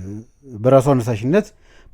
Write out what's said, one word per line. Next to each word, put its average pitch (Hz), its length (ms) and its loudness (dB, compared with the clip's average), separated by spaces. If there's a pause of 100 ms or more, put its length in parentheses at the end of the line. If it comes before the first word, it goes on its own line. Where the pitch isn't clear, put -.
(540)
በራሱ 127 340 2
አነሳሽነት 127 580 0 (480)